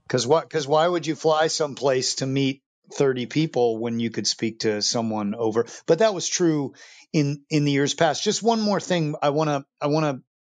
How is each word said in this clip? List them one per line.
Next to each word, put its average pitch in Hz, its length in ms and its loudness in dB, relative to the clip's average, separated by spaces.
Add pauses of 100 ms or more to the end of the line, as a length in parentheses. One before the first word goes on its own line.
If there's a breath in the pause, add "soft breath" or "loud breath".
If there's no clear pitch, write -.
'Cause 120 180 0
what, 156 220 4
'cause 151 180 -4
why 156 180 4
would 175 220 0
you 156 80 -2
fly 160 320 2
someplace 135 680 -2
to 139 100 -4
meet 135 360 0 (300)
thirty 127 340 0
people 123 520 0
when 117 240 -4
you 117 80 0
could 110 180 -6
speak 113 320 -4
to 104 220 -2
someone 107 520 -2
over? 117 320 -2 (200 loud breath)
But 165 140 2
that 220 140 2
was 160 140 -6
true 156 460 0 (400 loud breath)
in, 147 360 0
in 147 140 2
the 143 80 2
years 139 220 2
past. 156 280 0
Just - 220 -2
one 226 160 2
more 208 220 0
thing. 160 400 -2
I 147 80 2
wanna, 147 360 0 (140)
I 147 80 -2
wanna 147 320 0 (220)